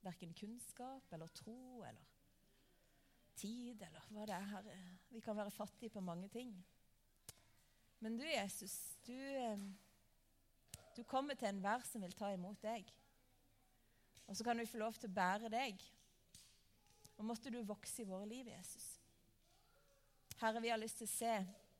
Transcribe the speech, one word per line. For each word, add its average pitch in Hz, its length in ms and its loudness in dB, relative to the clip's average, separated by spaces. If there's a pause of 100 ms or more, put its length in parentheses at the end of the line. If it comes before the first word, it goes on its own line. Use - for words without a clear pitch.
Hverken 175 320 -4
kunnskap 247 800 -6
eller 165 160 -6
tro 247 560 -8
eller 117 220 -12 (1300)
tid 233 480 -4
eller - 240 -14
hva 208 160 -4
det 208 80 2
er, 196 160 0
Herre. 208 240 -6 (380)
Vi 226 100 -8
kan 208 160 0
være 208 160 0
fattige 214 400 -6
på 202 80 -2
mange 180 320 -2
ting. 247 160 -2 (1500)
Men 226 160 0
du, 277 80 0
Jesus, 202 480 4 (320)
du, 240 80 -6
eh, 254 480 2 (1400)
du 240 80 -8
kommer 269 320 4
til 202 140 4
enhver 202 340 4
som 214 160 -2
vil 180 160 -4
ta 202 160 2
imot 185 320 -2
deg. 214 240 0 (1400)
Og 208 80 -4
så 190 80 -2
kan 233 160 4
vi 233 80 0
få 220 160 -2
lov 226 160 0
til 208 140 -4
å 180 100 2
bære 208 320 6
deg. 233 320 2 (1300)
Og 214 160 -2
måtte 233 240 -2
du 240 80 0
vokse 208 400 -2
i 196 80 -2
våre 190 160 0
liv, 240 240 -4
Jesus. - 400 -8 (1500)
Herre, 220 160 8
vi 233 160 6
har 220 80 4
lyst 220 160 -2
til 226 80 -2
å - 80 0
se 226 220 6 (440)